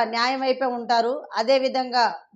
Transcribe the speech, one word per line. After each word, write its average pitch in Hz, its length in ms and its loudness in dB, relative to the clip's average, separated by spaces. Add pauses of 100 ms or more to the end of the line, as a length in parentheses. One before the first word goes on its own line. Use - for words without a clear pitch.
న్యాయం 233 360 -2
వైపే 262 280 0 (100)
ఉంటారు. 233 360 0 (240)
అదేవిధంగా 254 680 2 (300)